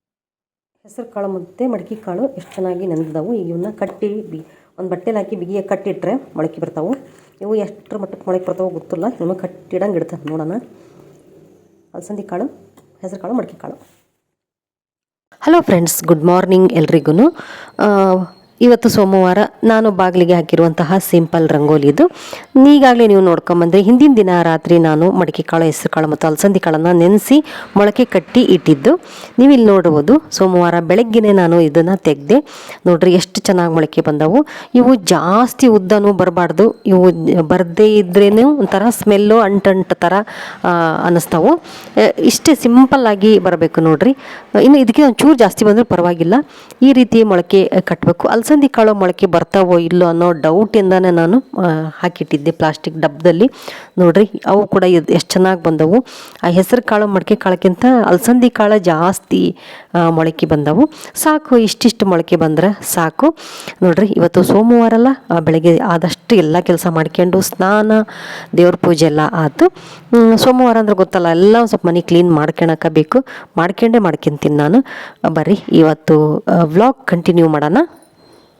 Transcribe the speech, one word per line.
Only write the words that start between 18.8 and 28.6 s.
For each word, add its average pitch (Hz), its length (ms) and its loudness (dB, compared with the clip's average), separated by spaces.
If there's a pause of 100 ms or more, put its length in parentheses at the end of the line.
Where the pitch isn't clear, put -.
ಸೋಮವಾರ 190 500 0 (260)
ನಾನು 220 260 2
ಬಾಗಿಲಿಗೆ 180 440 0
ಹಾಕಿರುವಂತಹ 165 640 0
ಸಿಂಪಲ್ 165 500 0
ರಂಗೋಲಿ 151 400 0
ಇದು. 269 200 2 (600)
ಈಗಾಗಲೇ 262 380 4
ನೀವು 196 140 4
ನೋಡ್ಕೊಂಬಂದ್ರೆ 175 640 0
ಹಿಂದಿನ 254 340 4
ದಿನ 185 140 2 (120)
ರಾತ್ರಿ 165 360 0
ನಾನು 160 320 2
ಮಡಿಕೆ 175 320 -4
ಕಾಳು, 165 220 -2
ಹೆಸರು - 260 -4
ಕಾಳು 156 180 -2
ಮತ್ತು 151 180 -4
ಅಲಸಂದಿ 185 340 0
ಕಾಳನ್ನ 160 320 -2
ನೆನೆಸಿ 202 520 2 (320)
ಮೊಳಕೆ 208 280 0
ಕಟ್ಟಿ 214 380 -2
ಇಟ್ಟಿದ್ದು. 170 540 2 (420)